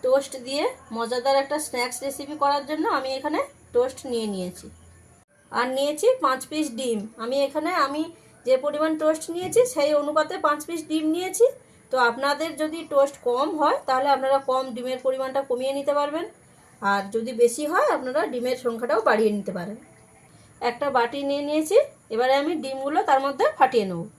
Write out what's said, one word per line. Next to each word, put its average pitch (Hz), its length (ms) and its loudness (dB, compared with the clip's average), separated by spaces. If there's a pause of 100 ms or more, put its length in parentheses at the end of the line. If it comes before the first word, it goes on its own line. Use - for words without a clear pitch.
টোস্ট 269 300 2 (120)
দিয়ে 277 180 -2 (320)
মজাদার 240 480 0
একটা 285 140 -2 (100)
স্ন্যাক্স 247 380 -4
রেসিপি 277 380 -8
করার 285 260 2
জন্য 311 160 -2 (120)
আমি 262 200 -4
এখানে 302 220 -2 (360)
টোস্ট 254 240 0 (120)
নিয়ে 226 220 -2
নিয়েছি, 180 340 -8 (840)
আর 240 140 0 (120)
নিয়েছি 302 300 2 (160)
পাঁচ 262 260 2
পিস 311 180 -2 (120)
ডিম। 233 200 -2 (240)
আমি 247 120 -4 (120)
এখানে, 302 240 -2 (140)
আমি 294 180 -2 (420)
যে 254 100 6 (100)
পরিমাণ 294 260 0 (100)
টোস্ট 311 220 2 (120)
নিয়েছি 359 260 2 (120)
সেই 294 260 2
অনুপাতে 302 360 0 (100)
পাঁচ 302 220 2
পিস 339 220 -6
ডিম 311 160 0 (100)
নিয়েছি। 370 300 0 (460)
তো 262 40 -2 (140)
আপনাদের 285 400 -2 (120)
যদি 311 180 -4 (140)
টোস্ট 277 220 4 (120)
কম 247 200 2 (120)
হয়, 311 180 4 (100)
তাহলে 277 280 2
আপনারা 269 220 2 (120)
কম 262 140 2 (120)
ডিমের 254 300 -6
পরিমাণটা 262 440 -2
কমিয়ে 262 300 -2
নিতে 285 200 -2
পারবেন, 294 260 -2 (560)
আর 202 200 0 (140)
যদি 226 160 -4 (100)
বেশি 240 300 4
হয়, 415 240 4
আপনারা 254 260 -2 (120)
ডিমের 254 320 -2
সংখ্যাটাও 247 440 0
বাড়িয়ে 220 280 4
নিতে 190 200 -6
পারেন। 202 200 -8 (840)
একটা 240 340 -2
বাটি 247 240 2 (100)
নিয়ে 285 200 -2
নিয়েছি, 311 280 2 (360)
এবারে 247 280 2
আমি 320 120 -2 (100)
ডিমগুলো 269 360 -2 (100)
তার 269 160 6
মধ্যে 277 200 0 (140)
ফাটিয়ে 254 300 4
নেব। 175 120 -6 (160)